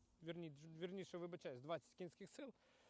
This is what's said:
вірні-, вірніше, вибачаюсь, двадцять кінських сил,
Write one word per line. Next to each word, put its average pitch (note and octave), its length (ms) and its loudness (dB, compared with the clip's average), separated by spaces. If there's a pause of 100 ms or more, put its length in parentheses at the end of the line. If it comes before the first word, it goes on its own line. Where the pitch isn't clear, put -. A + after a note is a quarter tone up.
(240)
вірні-, E3 280 0 (280)
вірніше, F3+ 380 2
вибачаюсь, E3+ 440 0
двадцять D3+ 320 2
кінських F3+ 380 -4
сил, C4+ 220 -2 (360)